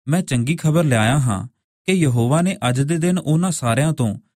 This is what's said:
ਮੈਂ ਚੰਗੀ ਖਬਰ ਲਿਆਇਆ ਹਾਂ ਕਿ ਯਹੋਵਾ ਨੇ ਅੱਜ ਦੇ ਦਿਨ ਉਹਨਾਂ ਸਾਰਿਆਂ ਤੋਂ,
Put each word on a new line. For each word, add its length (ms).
ਮੈਂ 140
ਚੰਗੀ 340
ਖਬਰ 280
ਲਿਆਇਆ 360
ਹਾਂ 280
ਕਿ 60
ਯਹੋਵਾ 480
ਨੇ 140
ਅੱਜ 120
ਦੇ 160
ਦਿਨ 200
ਉਹਨਾਂ 340
ਸਾਰਿਆਂ 420
ਤੋਂ, 220